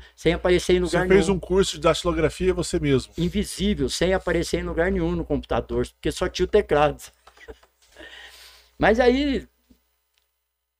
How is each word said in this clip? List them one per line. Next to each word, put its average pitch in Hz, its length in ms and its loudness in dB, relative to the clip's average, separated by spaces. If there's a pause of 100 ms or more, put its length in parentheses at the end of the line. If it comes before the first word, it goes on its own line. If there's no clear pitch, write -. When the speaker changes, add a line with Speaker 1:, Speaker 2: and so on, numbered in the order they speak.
(140)
Speaker 1:
sem 165 200 0
aparecer 180 400 2
em 180 80 4
Speaker 2:
Você 175 160 0
Speaker 1:
lugar 180 100 0
Speaker 2:
fez 185 200 6
Speaker 1:
nenhum. 196 100 2
Speaker 2:
um - 20 -6
curso 185 380 0
de 147 40 -14
datilografia 165 720 0
você 175 260 -4
mesmo? 139 380 0
Speaker 1:
Invisível, 180 680 -2
sem 175 260 0
aparecer 170 460 -2
em 175 40 -6
lugar 170 280 0
nenhum 170 220 -2
no 170 100 -4
computador, 123 640 -4
porque - 240 -6
só 180 160 -4
tinha 180 180 -4
o - 40 -2
teclado. 151 520 2 (460)
<laughs> - 1300 -20
Mas 220 220 2
aí 254 480 2 (1300)